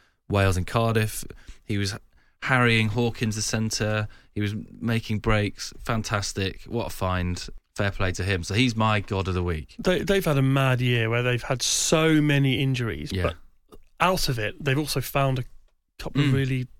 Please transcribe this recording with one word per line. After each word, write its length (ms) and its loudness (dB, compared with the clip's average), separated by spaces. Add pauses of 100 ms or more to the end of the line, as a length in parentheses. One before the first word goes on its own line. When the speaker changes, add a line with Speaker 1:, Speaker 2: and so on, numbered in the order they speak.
(320)
Speaker 1:
Wales 260 4
in 80 -2
Cardiff. 580 0 (400)
He 140 -4
was 180 -4 (480)
harrying 460 4
Hawkins, 460 -2
the 60 -4
centre. 680 -2 (260)
He 80 -4
was 140 -2 (240)
making 400 -2
breaks. 540 0 (100)
Fantastic. 800 -2
What 240 -4
a 20 -6
find. 560 -2 (300)
Fair 160 0
play 200 0
to 120 -4
him. 200 0
So 100 -6
he's 220 2
my 240 2
God 300 -2
of 40 0
the 100 0
week. 360 -4
Speaker 2:
They, 240 2
they've 220 2
had 120 2
a 40 4
mad 400 2
year 280 2
where 140 0
they've 180 0
had 200 -4
so 600 4
many 380 4
injuries, 540 -2
Speaker 1:
Yeah. 100 0
Speaker 2:
but 120 0 (680)
out 260 2
of 120 0
it, 240 -4
they've 140 2
also 220 -2
found 400 0
a 40 -4 (560)
couple 220 -2
of 60 4
Speaker 1:
Mm. 60 4
Speaker 2:
really 340 0 (120)